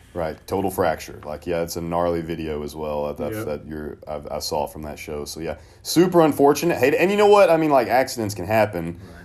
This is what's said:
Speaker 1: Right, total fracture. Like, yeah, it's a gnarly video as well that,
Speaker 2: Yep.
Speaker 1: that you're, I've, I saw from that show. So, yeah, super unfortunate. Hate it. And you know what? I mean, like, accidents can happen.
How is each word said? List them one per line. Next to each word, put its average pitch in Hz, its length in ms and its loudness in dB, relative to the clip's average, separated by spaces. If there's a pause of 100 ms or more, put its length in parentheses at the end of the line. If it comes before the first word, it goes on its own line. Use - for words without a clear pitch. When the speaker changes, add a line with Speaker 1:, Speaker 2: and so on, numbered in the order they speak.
(140)
Speaker 1:
Right, 80 220 -6 (120)
total 95 240 -2
fracture. 80 520 -2
Like, 76 220 -12
yeah, 85 160 -2
it's 82 140 -6
a 85 60 -6
gnarly 85 400 -2
video 78 420 -6
as 73 120 -10
well 76 380 -6
that, 73 200 -6
Speaker 2:
Yep. - 120 -8
Speaker 1:
that 73 220 -8
you're, 76 300 -10 (100)
I've, 73 240 -10
I 73 80 -6
saw 73 260 -4
from 78 180 -14
that 73 140 -12
show. 73 280 -10
So, 76 140 -12
yeah, 78 180 -8 (260)
super 175 380 4
unfortunate. 147 580 4
Hate 135 160 4
it. 131 40 0
And 180 120 4
you 208 60 2
know 208 100 6
what? 202 240 8
I 160 60 6
mean, 160 120 0
like, 131 180 4
accidents 117 460 0
can 95 120 -8
happen. 92 540 0 (260)